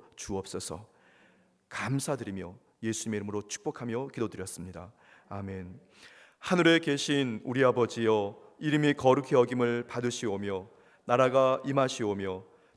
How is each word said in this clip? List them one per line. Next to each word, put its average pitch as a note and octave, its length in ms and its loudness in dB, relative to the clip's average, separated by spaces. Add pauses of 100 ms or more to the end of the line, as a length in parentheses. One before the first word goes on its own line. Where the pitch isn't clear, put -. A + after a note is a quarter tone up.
(160)
주옵소서. F#2+ 720 -8 (800)
감사드리며 G#2 880 -6 (280)
예수님의 A2 340 -4
이름으로 G2+ 300 -6
축복하며 C3 640 -6
기도드렸습니다. F#2 840 -8 (340)
아멘. F#2+ 540 -10 (560)
하늘에 E3+ 420 4
계신 C#3+ 640 0
우리 C3 220 2
아버지여, A2 920 2
이름이 D3+ 340 2
거룩히 C3+ 400 4
여김을 A#2+ 540 2
받으시오며 G2+ 800 -4 (360)
나라가 C3 600 4
임하시오며 G#2 800 -2 (320)